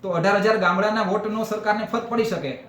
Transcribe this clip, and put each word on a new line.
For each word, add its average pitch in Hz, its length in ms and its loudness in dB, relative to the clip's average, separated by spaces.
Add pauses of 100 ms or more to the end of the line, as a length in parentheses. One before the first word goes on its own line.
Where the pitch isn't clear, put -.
તો 190 60 -8
અઢાર 180 280 2
હજાર 214 200 4
ગામડાના 202 460 2
વોટનો 214 420 -2
સરકારને 214 420 -2
ફરક 233 220 -4
પડી 226 160 0
શકે. 139 340 -4 (100)